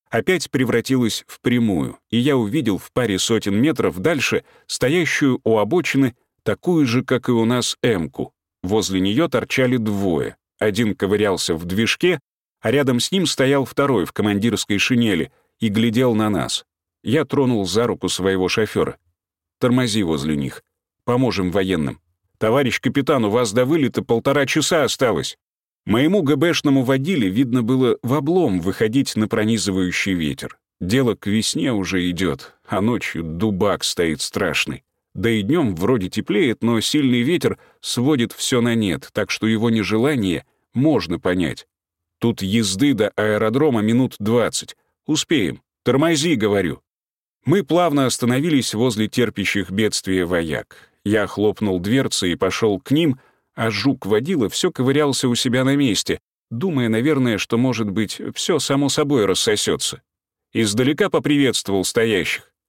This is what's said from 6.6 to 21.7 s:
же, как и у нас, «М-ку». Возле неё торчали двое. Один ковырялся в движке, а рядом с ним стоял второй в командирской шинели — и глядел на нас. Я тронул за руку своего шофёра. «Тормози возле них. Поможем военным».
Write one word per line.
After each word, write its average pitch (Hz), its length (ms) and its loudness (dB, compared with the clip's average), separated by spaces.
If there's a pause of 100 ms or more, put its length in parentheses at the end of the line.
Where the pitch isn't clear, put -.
же, 120 160 0
как - 260 -2
и 131 40 2
у 113 120 2
нас, 120 380 -2
«М-ку». 90 520 -2 (280)
Возле 95 380 0
неё 110 280 2
торчали 127 500 0
двое. 98 580 -2 (220)
Один 104 360 0
ковырялся 98 600 0
в 82 100 -6
движке, 113 560 0 (400)
а 110 100 -2
рядом 127 300 2
с - 100 -4
ним 185 160 0
стоял 135 380 2
второй 131 400 0
в - 80 -8
командирской 104 680 0
шинели — 107 540 0 (260)
и 113 100 -2
глядел 113 460 2
на 107 140 2
нас. 73 360 -4 (380)
Я 139 220 0
тронул 127 420 0
за 107 200 0
руку 95 220 -4
своего 92 400 0
шофёра. 85 500 -2 (600)
«Тормози 120 440 0
возле 78 340 -2
них. 69 260 -8 (420)
Поможем 110 480 0
военным». 87 480 -2 (380)